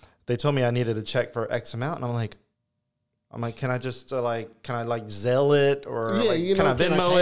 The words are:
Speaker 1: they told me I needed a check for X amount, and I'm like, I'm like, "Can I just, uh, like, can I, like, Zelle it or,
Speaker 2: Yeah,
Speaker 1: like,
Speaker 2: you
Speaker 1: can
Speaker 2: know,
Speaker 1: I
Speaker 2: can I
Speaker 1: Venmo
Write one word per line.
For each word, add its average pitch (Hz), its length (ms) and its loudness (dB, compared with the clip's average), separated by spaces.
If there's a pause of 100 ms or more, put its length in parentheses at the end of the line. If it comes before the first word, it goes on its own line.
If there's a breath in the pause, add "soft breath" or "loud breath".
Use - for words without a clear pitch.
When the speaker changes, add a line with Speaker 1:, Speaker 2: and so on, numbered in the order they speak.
(260 loud breath)
Speaker 1:
they 120 100 0
told 147 180 0
me 131 100 2
I 120 60 2
needed 117 260 0
a 107 60 -4
check 120 300 -2
for 113 200 -4
X - 220 -4
amount, 131 220 -4
and - 100 -8
I'm 120 80 -2
like, 113 220 -4 (960)
I'm 117 60 -10
like, 117 160 -6
"Can 131 140 -4
I 123 80 -2
just, 120 340 -8
uh, 131 80 -2
like, 117 420 -4
can 127 140 -6
I, 117 60 -4
like, 117 240 -4
Zelle 123 500 2 (160)
it 139 140 -4
or, 113 240 -4 (120)
Speaker 2:
Yeah, 233 60 4
Speaker 1:
like, 170 120 2
Speaker 2:
you 185 140 0
Speaker 1:
can 190 120 4
Speaker 2:
know, 139 60 4
Speaker 1:
I - 20 0
Speaker 2:
can 165 180 2
I 156 60 4
Speaker 1:
Venmo 180 240 4